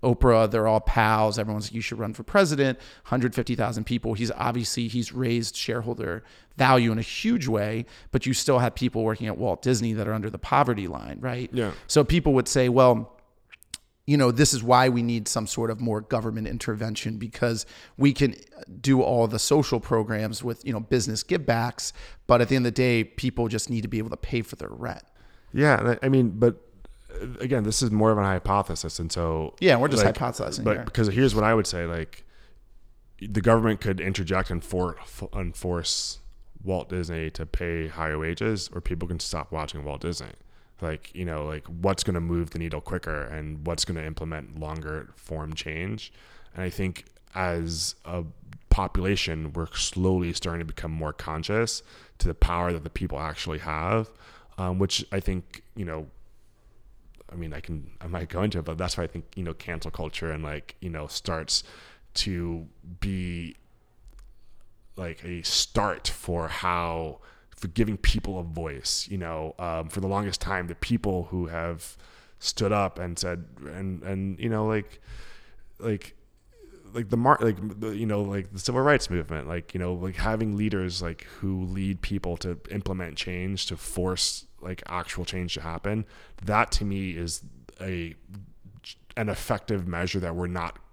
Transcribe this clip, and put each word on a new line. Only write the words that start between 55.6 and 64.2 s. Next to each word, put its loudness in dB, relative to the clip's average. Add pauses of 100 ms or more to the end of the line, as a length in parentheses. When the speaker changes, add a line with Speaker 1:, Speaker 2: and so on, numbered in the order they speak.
Speaker 2:
you -8
know, -8 (1200)
I -14
mean, -8
I -10
can, -8 (120)
I -10
might -6
go -2
into 0
it, -6
but -6
that's -2
why -2
I -6
think, -10 (100)
you -6
know, -6
cancel -8
culture -6
and, -6
like, -10
you -8
know, -8
starts -4 (520)
to -2 (320)
be, -4 (1400)